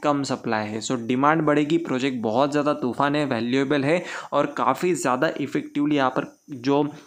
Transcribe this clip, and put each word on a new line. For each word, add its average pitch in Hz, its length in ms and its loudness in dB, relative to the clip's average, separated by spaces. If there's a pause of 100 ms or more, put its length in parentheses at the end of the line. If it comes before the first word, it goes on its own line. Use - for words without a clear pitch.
कम 143 180 2
सप्लाई 117 440 -2
है। 107 140 -6
So 131 180 -2
डिमांड 135 440 2
बढ़ेगी, 151 360 2
प्रोजेक्ट 131 440 -2
बहुत 120 280 2
ज़्यादा 147 240 0
तूफान 139 420 0
है, 151 100 0
वैल्यूएबल 131 580 0
है 170 180 2 (300)
और 143 140 2 (100)
काफ़ी 135 380 2
ज़्यादा 135 460 0
इफेक्टिवली 147 560 -2
यहाँ 135 140 2
पर - 260 -6 (140)
जो 139 320 2 (240)